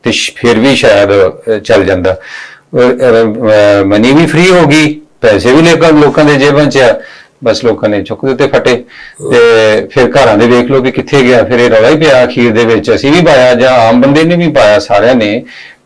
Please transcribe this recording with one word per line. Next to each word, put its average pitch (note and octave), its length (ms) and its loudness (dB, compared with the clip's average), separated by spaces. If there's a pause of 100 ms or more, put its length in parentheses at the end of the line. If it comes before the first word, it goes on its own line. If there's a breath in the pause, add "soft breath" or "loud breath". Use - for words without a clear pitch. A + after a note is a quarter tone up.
ਤੇ A#2 80 -2
ਸ਼-, - 240 -6
ਫਿਰ A#2 240 0
ਵੀ C3+ 160 2
ਸ਼ਾਇਦ, G2+ 360 2
ਅਹ, G2+ 480 -2
ਚੱਲ G2+ 260 0
ਜਾਂਦਾ। F#2 260 -2
ਅਹ, - 680 -10
ਅਹ, A2+ 1040 0
ਮਨੀ G#2+ 260 0
ਵੀ D#3 140 2
ਫ੍ਰੀ F3 240 0
ਹੋ F3 180 2
ਗਈ, D3+ 340 0 (200)
ਪੈਸੇ A2 300 0
ਵੀ D3+ 100 4
ਲੋਕਾਂ, E3 300 2
ਲੋਕਾਂ D3+ 340 2
ਦੇ D3 100 2
ਜੇਬਾਂ C#3+ 300 0
'ਚ C3 120 -2
ਆ, A#2+ 220 2 (440 loud breath)
ਬਸ A2+ 220 -4
ਲੋਕਾਂ G#2+ 240 -2
ਨੇ G2+ 140 -4
ਚੁੱਕ - 220 -10
ਦਿੱਤੇ C3+ 220 -2
ਫਟੇ। B2+ 280 0 (560 loud breath)
ਤੇ A2 560 2
ਫਿਰ B2 220 -2
ਘਰਾਂ A#2+ 280 0
ਦੇ A#2 100 0
ਵੇਖ B2 240 0
ਲਓ C3+ 100 0
ਵੀ B2+ 100 -4
ਕਿੱਥੇ C3+ 300 -2
ਗਿਆ, B2 220 2
ਫਿਰ A#2+ 160 -2
ਇਹ A#2+ 100 2
ਰੌਲਾ A2+ 200 2
ਹੀ D#3 80 0
ਪਿਆ C3+ 280 2
ਅਖੀਰ A#2+ 260 -2
ਦੇ A#2 140 0
ਵਿੱਚ, A2+ 300 -2
ਅਸੀਂ C3+ 160 -2
ਵੀ F3 100 2
ਪਾਇਆ B2+ 320 2
ਜਾਂ B2+ 180 0
ਆਮ A#2+ 300 2
ਬੰਦੇ C#3+ 220 0
ਨੇ E3+ 120 0
ਵੀ E3+ 160 -2
ਪਾਇਆ, G#2 280 2
ਸਾਰਿਆਂ A2+ 360 0
ਨੇ, A2 280 -4 (420 loud breath)